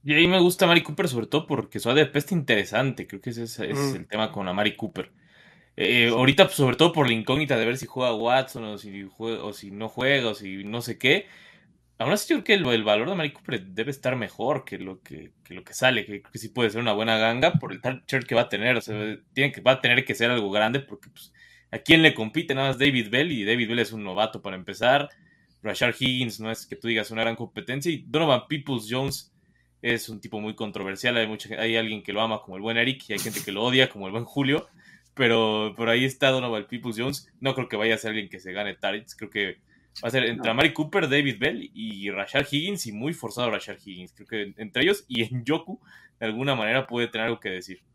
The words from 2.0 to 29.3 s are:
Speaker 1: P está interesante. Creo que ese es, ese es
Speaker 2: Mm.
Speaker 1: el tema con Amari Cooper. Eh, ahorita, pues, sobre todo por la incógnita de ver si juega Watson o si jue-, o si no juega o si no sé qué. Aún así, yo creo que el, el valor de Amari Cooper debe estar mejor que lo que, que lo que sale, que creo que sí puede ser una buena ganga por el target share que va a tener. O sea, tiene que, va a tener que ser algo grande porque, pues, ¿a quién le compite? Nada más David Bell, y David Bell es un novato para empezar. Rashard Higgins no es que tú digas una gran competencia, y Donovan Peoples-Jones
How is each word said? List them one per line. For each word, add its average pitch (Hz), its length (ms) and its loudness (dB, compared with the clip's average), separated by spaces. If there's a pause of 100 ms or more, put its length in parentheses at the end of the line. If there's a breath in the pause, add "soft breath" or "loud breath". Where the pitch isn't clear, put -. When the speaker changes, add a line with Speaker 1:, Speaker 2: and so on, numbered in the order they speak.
Speaker 1:
P 143 140 -2
está - 140 -4
interesante. 120 720 0
Creo 98 120 -12
que - 120 -8
ese 117 120 -8
es, 113 160 -12
ese - 120 -4
es 143 60 -2
Speaker 2:
Mm. 139 180 -2
Speaker 1:
el 87 120 -12
tema 107 240 -2
con 98 160 -6
Amari 101 300 0
Cooper. 95 340 -8 (640 soft breath)
Eh, 117 340 4
ahorita, 131 360 6
pues, - 100 -6
sobre 127 200 4
todo 165 180 6
por 143 140 2
la 117 60 2
incógnita 127 440 0
de 110 80 2
ver 120 120 0
si 117 100 -10
juega 127 280 -2
Watson 123 480 0
o 107 140 -10
si 101 260 -14
jue-, 110 380 -8
o 104 120 -8
si 101 180 -16
no 107 180 -8
juega 127 400 2
o 107 60 -2
si 98 280 -10
no 107 180 -6
sé 113 160 -8
qué. 165 300 2 (720 loud breath)
Aún 131 140 2
así, - 160 -2
yo 339 80 4
creo 208 60 -4
que 226 100 4
el, 160 200 4
el 113 100 2
valor 107 240 4
de 185 60 -4
Amari 156 200 -2
Cooper 101 320 -8
debe 101 260 -6
estar 131 240 -2
mejor 117 480 -2
que - 140 -10
lo 92 240 -12
que, - 320 -18 (100)
que 87 120 -18
lo 92 80 -14
que - 100 -20
sale, 127 320 2
que 101 160 -12
creo - 100 -20
que 117 80 -12
sí 110 100 -12
puede 120 200 2
ser 107 100 -2
una 120 140 2
buena 110 240 2
ganga 120 360 4
por 120 180 0
el 95 100 -10
target 135 260 -4
share 127 180 -2
que 123 100 -4
va 117 60 6
a - 80 -2
tener. 117 280 0
O 110 40 -2
sea, 107 360 -6 (160)
tiene 135 180 2
que, 104 100 -14
va 127 100 6
a 131 100 2
tener 123 240 4
que 113 100 -4
ser 117 140 2
algo 110 220 0
grande 110 280 2
porque, - 300 -14
pues, - 240 -20 (380 soft breath)
¿a 113 80 -8
quién 165 240 8
le 147 100 8
compite? 113 420 -4
Nada 135 140 2
más 127 80 0
David 127 320 2
Bell, 139 220 2
y 117 120 -2
David 113 260 2
Bell 120 100 0
es 107 120 0
un 110 120 -10
novato 101 380 -2
para 95 140 -8
empezar. 117 540 0 (540 soft breath)
Rashard 110 360 0
Higgins 127 400 -2
no 110 120 -6
es - 140 -10
que - 100 -12
tú - 120 -8
digas 110 240 0
una 113 120 -2
gran 113 120 0
competencia, 123 560 -6
y 151 160 -8
Donovan 143 400 2
Peoples-Jones 135 840 -6 (480)